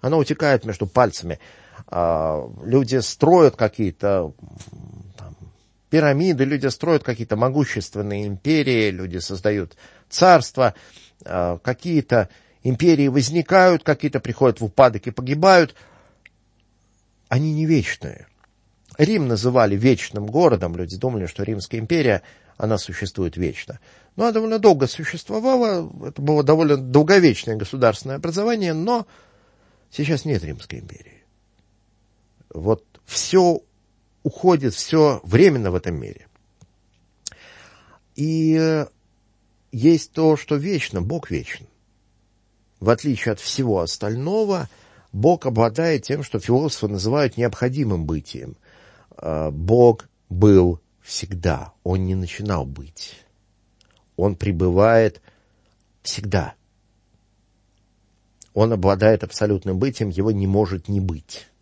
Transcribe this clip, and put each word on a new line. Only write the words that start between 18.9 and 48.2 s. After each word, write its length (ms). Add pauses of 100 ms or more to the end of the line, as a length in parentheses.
Рим 300
называли 480
вечным 520
городом, 480
люди 220
думали, 280
что 180
Римская 360
империя, 420 (360)
она 200
существует 600
вечно. 420 (360)
Но 100
она 80
довольно 260
долго 280
существовала, 1000 (160)
это 160
было 220
довольно 340
долговечное 760
государственное 640
образование, 560
но 340 (840)
сейчас 340
нет 180
Римской 360
империи. 440 (1300)
Вот 300 (220)
все 560 (640)
уходит, 500
все 500
временно 480
в 40
этом 240
мире. 280 (1900)
И, 440
э, 280 (840)
есть 400
то, 240
что 220
вечно, 440
Бог 300
вечен. 340 (1120)
В 100
отличие 420
от 80
всего 400
остального, 920 (440)
Бог 320
обладает 580
тем, 200
что 160
философы 500
называют 480
необходимым 680
бытием, 520 (640)